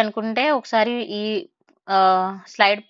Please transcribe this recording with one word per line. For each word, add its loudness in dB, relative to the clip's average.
అనుకుంటే -4
ఒకసారి -2
ఈ, -6
ఆ, 0
స్లైడ్ 2